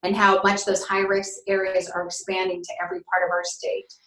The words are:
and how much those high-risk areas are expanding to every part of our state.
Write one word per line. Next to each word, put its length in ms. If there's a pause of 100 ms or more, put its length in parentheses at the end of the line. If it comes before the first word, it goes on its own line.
and 140
how 260
much 220
those 200
high-risk 460 (160)
areas 420
are 160
expanding 560
to 120 (100)
every 220
part 200
of 60
our 140
state. 420 (200)